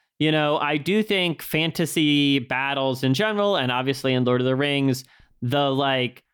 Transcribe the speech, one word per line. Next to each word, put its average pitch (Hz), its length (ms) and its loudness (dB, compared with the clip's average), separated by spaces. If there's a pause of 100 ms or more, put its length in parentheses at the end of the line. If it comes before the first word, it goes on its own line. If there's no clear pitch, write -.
(200)
You 156 120 2
know, 151 260 0
I 147 200 -2
do 190 260 0
think 185 380 -2
fantasy 151 1000 0
battles 131 640 -4
in 131 100 2
general, 202 440 0
and 127 140 0
obviously 131 420 -2
in 127 100 2
Lord 123 180 2
of 127 40 0
the 131 100 2
Rings, 139 480 0 (380)
the, 139 300 0
like, 135 520 -2 (100)